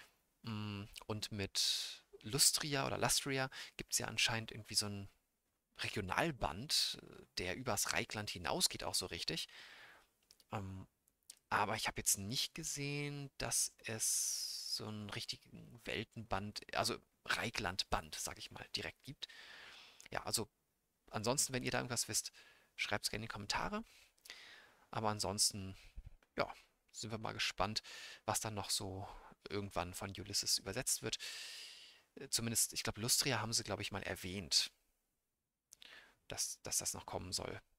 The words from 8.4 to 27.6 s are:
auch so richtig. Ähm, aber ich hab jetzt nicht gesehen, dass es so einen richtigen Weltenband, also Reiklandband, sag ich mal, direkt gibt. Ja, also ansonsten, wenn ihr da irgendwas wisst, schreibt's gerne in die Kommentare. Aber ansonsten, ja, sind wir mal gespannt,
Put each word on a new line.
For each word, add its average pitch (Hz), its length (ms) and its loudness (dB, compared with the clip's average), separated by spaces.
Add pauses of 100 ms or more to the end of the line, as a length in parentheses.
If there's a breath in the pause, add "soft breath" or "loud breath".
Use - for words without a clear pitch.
auch - 120 -2
so 92 120 2
richtig. - 420 -2 (1040 loud breath)
Ähm, 95 360 -6 (640)
aber 107 260 4
ich - 100 -2
hab - 120 -4
jetzt - 180 4
nicht 107 380 -2
gesehen, 143 840 -4
dass - 380 0 (100)
es - 920 0
so 113 120 -2
einen 107 240 -6
richtigen 113 720 -8
Weltenband, 104 920 -4
also 120 240 2 (280)
Reiklandband, 92 880 0
sag - 240 -4
ich - 120 -12
mal, - 240 -10
direkt - 300 -4
gibt. - 240 -10 (840 loud breath)
Ja, - 120 -2
also 107 260 0 (640)
ansonsten, 120 420 4
wenn 127 120 2
ihr 127 80 2
da 127 60 4
irgendwas 123 280 2
wisst, - 240 0 (460 loud breath)
schreibt's - 340 0
gerne 113 140 -4
in 113 40 -6
die - 40 -6
Kommentare. 110 500 0 (1080 loud breath)
Aber 110 160 2
ansonsten, 98 680 2 (600 loud breath)
ja, - 160 4 (400 loud breath)
sind - 180 -6
wir 110 80 -2
mal 110 140 -2
gespannt, 107 500 2 (420 loud breath)